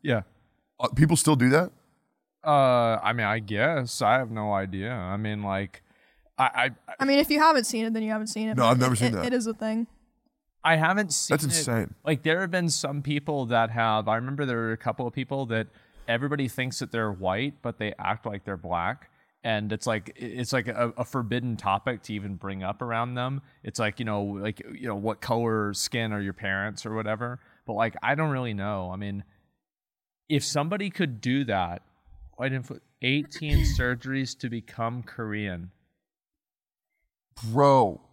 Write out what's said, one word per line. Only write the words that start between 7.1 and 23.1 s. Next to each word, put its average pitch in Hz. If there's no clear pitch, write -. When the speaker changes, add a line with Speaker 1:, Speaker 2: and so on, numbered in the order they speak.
Speaker 3:
if -
you 294
haven't 302
seen 226
it, 226
then 220
you 214
haven't 214
seen 220
it, 220
Speaker 2:
No, 127
Speaker 3:
but 113
Speaker 2:
I've 123
never 127
Speaker 3:
it, 110
Speaker 2:
seen 247
Speaker 3:
it, 226
Speaker 2:
that. 85
Speaker 3:
it 247
is 226
a 226
thing. 220
Speaker 1:
I 160
haven't 180
seen -
Speaker 2:
That's 143
Speaker 1:
it. 143
Speaker 2:
insane. 120
Speaker 1:
Like, 151
there 160
have 185
been 175
some 143
people 143
that 113
have, 110
I 107
remember 135
there 123
were 113
a 110
couple 123
of 117
people 135
that 113
everybody 135
thinks 127
that 131
they're 110
white, 98
but 117
they 107
act -
like 101
they're 98
black. 87
And 107
it's 110
like, 107
it's 123
like 123
a, 117
a 123
forbidden 120
topic 98
to 110
even 98
bring 95
up 101
around 120